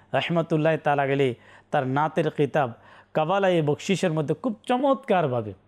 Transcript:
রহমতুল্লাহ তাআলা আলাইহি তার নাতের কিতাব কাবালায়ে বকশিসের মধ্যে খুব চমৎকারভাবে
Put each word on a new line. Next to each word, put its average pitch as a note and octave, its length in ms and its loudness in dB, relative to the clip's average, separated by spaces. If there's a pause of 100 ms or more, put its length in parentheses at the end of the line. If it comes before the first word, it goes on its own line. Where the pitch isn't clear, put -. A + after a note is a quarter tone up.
(140)
রহমতুল্লাহ D#3+ 640 0
তাআলা C#3+ 260 0
আলাইহি C#3 320 0 (360)
তার C#3 160 0
নাতের D3+ 440 0
কিতাব C#3 400 0 (420)
কাবালায়ে F3+ 480 2
বকশিসের D#3+ 520 0
মধ্যে D#3 220 -2
খুব A3 280 -4
চমৎকারভাবে F3+ 920 0 (140)